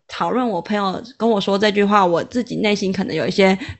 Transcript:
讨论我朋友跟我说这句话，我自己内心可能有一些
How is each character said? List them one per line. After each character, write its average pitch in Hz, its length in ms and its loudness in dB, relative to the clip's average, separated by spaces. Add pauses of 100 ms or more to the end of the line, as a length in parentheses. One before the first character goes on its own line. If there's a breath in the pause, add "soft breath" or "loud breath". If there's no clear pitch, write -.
讨 175 240 -4
论 247 160 0
我 180 140 -4
朋 214 160 -4
友 190 260 -4 (140)
跟 226 120 0
我 202 120 2
说 196 180 0
这 214 100 2
句 202 140 2
话， 202 220 4
我 170 180 2
自 247 180 -4
己 - 160 -6
内 208 160 2
心 196 200 -2
可 190 100 -2
能 - 100 -6
有 151 140 -2
一 185 40 -2
些 190 260 4 (220 loud breath)